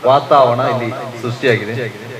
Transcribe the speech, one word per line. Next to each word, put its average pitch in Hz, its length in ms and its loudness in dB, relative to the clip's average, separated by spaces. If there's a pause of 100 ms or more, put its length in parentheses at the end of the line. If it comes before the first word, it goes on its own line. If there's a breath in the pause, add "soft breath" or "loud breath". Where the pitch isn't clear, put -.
ವಾತಾವರಣ 131 540 4
ಇಲ್ಲಿ 127 300 -2 (320)
ಸೃಷ್ಟಿಯಾಗಿದೆ. 113 960 -2